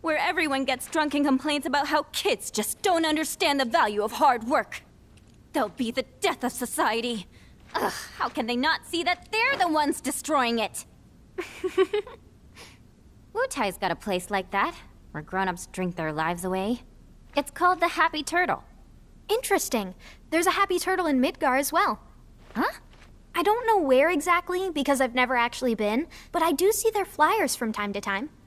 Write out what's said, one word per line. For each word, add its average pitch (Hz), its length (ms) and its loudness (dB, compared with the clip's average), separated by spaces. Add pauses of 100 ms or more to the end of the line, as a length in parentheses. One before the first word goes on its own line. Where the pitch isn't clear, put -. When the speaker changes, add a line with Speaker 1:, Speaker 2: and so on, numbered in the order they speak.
Speaker 1:
Where 320 160 -2
everyone 311 480 0
gets 262 220 -4
drunk 302 280 0
and 285 100 2
complains 285 420 2
about 285 220 0
how 302 240 2
kids - 400 -2
just - 300 -4
don't 339 220 4
understand 311 540 0
the 269 60 2
value 226 380 2
of 208 100 -2
hard 247 320 4
work. - 380 -2 (720)
They'll 233 180 0
be 233 200 -4
the 254 140 -4 (160)
death - 240 -2
of - 80 -2
society. 233 760 -2 (480)
Ugh, - 180 0 (240)
how - 120 -4
can 247 180 -4
they 240 100 -2
not 302 300 0
see 339 160 -2
that 349 300 -2
they're 480 240 2
the 359 120 2
ones 302 320 0
destroying 254 600 0
it? - 260 -6 (500)
<laughs> - 300 -10 (1700)
Wutai's 285 420 -2
got 185 140 -2
a 165 60 -2
place 180 340 -4
like 190 220 -4
that, 214 220 0 (360)
where 151 120 -10
grown-ups 190 500 -4
drink 180 240 -4
their 156 160 -4
lives 170 320 -4
away. 190 380 -2 (540)
It's 285 140 -2
called 359 300 2
the 339 80 2
Happy 320 340 0
Turtle. 330 400 0 (680)
Speaker 2:
Interesting. 277 680 0 (360)
There's 330 160 2
a 370 60 2
Happy 381 260 2
Turtle 370 280 0
in 269 140 2
Midgar 269 380 2
as 285 140 -2
well. 330 280 2 (540)
Speaker 1:
Huh? 339 180 -2 (640)
Speaker 2:
I 349 80 0
don't 440 240 2
know 440 120 6
where 285 320 4
exactly, 359 600 0
because 285 300 0
I've 247 140 0
never 254 220 2
actually 240 380 0
been, 214 320 0 (260)
but 339 100 0
I 330 100 2
do 370 200 2
see 440 180 2
their 415 140 -2
flyers 339 520 2
from 220 160 -4
time 208 200 -4
to 202 80 -4
time. 208 300 -4 (160)